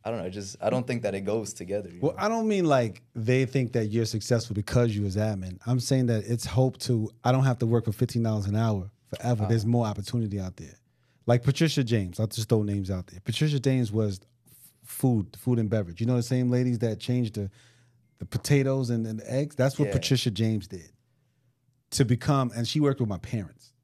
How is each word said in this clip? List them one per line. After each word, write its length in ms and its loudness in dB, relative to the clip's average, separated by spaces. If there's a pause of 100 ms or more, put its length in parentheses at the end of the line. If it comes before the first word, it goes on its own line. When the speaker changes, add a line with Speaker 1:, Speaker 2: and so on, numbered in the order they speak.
Speaker 1:
I 40 -4
don't 120 -4
know, 60 -6
just, 320 -10
I 80 0
don't 180 0
think 160 -2
that 120 -2
it 80 -4
goes 320 -2
together, 340 -6
you 140 -16
Speaker 2:
Well, 100 0
Speaker 1:
know? 60 -10
Speaker 2:
I 100 0
don't 180 0
mean, 200 2
like, 340 2 (140)
they 320 2
think 260 -2
that 140 2
you're 180 0
successful 480 0
because 420 2
you 80 0
was 140 -2
admin. 480 -4
I'm 160 2
saying 280 2
that 180 2
it's 180 -2
hope 360 2
to, 300 0 (140)
I 80 4
don't 120 4
have 160 2
to 60 2
work 200 2
for 60 0
fifteen 300 0
dollars 240 0
an 100 0
hour 340 0 (180)
forever. 360 -2
Speaker 1:
Uh-huh. 40 -2
Speaker 2:
There's 160 2
more 220 2
opportunity 520 -4
out 200 -8
there. 160 -16 (500)
Like 180 4
Patricia 400 2
James, 380 0
I'll 60 0
just 240 -4
throw 120 6
names 280 -2
out 160 -4
there. 140 -20
Patricia 380 0
James 320 0
was 300 0 (300)
f-, 60 -20 (280)
food, 540 0
food 200 0
and 120 0
beverage. 320 -2
You 40 0
know 100 2
the 60 2
same 280 0
ladies 300 0
that 200 -2
changed 360 -2
the, 140 -4 (680)
the 80 -10
potatoes 640 0
and, 160 0
and 140 -8
the 120 -10
eggs? 240 -2
That's 220 2
what 80 2
Speaker 1:
Yeah. 80 -2
Speaker 2:
Patricia 360 2
James 380 0
did 240 -16 (1000)
to 120 4
become, 500 2
and 140 -2
she 100 -2
worked 220 2
with 80 0
my 80 -4
parents. 560 -8 (120)